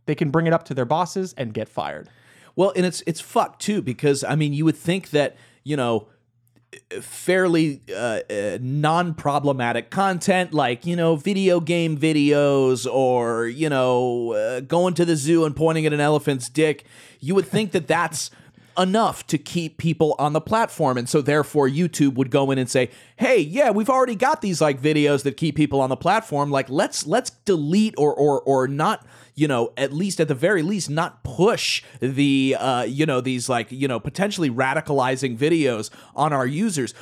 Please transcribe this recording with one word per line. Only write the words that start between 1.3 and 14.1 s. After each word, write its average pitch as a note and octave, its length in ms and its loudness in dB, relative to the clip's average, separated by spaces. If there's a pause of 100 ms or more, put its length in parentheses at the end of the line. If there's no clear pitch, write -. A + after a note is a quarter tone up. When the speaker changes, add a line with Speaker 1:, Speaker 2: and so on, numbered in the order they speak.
Speaker 1:
and A#2 160 -8
get - 160 -6
fired. D2 400 -10 (480)
Speaker 2:
Well, F#3 180 2
and F3+ 120 0
it's, E3+ 200 -6
it's E3 140 -6
fucked - 400 -4
too, G#3 220 -2
because, C#3 420 -2
I C#3 120 -2
mean, D3+ 180 0
you D3+ 100 -2
would D#3 140 2
think F#3 320 -4
that, D3 260 0 (280)
you D3 120 -4
know, A#2 320 -2 (920)
fairly, E3+ 800 0 (140)
uh, A#2+ 260 -2 (100)
uh, G2+ 300 -4
non-problematic C#3+ 1300 -2
content, F#3 600 0
like, B2+ 340 0
you F3 100 -2
know, E3 200 2
video F#3 440 2
game E3 360 0
videos C#3+ 960 2
or, A#2 560 0
you C#3+ 220 -4
know, B2 640 0